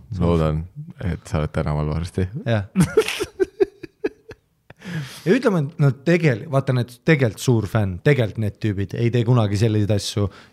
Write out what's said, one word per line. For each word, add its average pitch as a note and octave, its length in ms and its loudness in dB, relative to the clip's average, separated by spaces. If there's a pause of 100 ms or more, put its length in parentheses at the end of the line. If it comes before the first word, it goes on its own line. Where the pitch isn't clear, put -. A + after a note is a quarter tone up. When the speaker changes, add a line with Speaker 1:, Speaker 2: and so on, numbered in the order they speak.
(100)
Speaker 1:
Suur F2 220 0
Speaker 2:
Loodan, D#2+ 320 0 (420)
et E2 240 -4
sa - 80 -2
oled D2+ 160 -2
tänaval D2+ 400 -2
varsti. F#2 320 -4 (160)
Speaker 1:
Jah. G#2+ 320 -2
<laughs> - 560 0 (1900)
Ja F#3 120 4
ütleme, G#3 320 2
et - 140 -6
no C#3+ 80 6 (140)
tegel-, D#3+ 460 2
vaata, C3+ 240 0
need B2 180 -2 (140)
tegelt C3+ 340 2
suur A2+ 280 2
fänn, G2 360 -2
tegelt A#2+ 360 2
need G#2 220 -4
tüübid G2 360 -2
ei A#2 140 2
tee A#2+ 140 2
kunagi G#2+ 340 2
selliseid G#2+ 340 2
asju G#2 320 -2 (260)